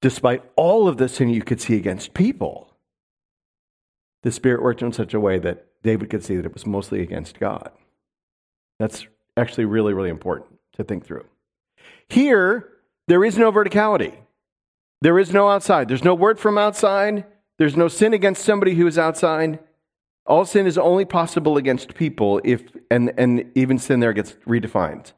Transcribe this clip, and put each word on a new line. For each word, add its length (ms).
Despite 420
all 320
of 100
the 120
sin 200
you 120
could 200
see 140
against 380
people, 600
the 80
Spirit 300
worked 200
in 100
such 220
a 60
way 200
that 280
David 260
could 140
see 120
that 100
it 80
was 120
mostly 360
against 380
God. 320
That's 280
actually 280
really, 280
really 160
important 500
to 100
think 220
through. 200
Here, 600
there 160
is 140
no 140
verticality. 640
There 180
is 120
no 180
outside. 380
There's 160
no 100
word 260
from 180
outside. 680
There's 200
no 100
sin 260
against 300
somebody 320
who 120
is 100
outside. 640
All 200
sin 220
is 100
only 280
possible 520
against 380
people 480
if, 200
and, 260
and 380
even 240
sin 200
there 140
gets 200
redefined. 720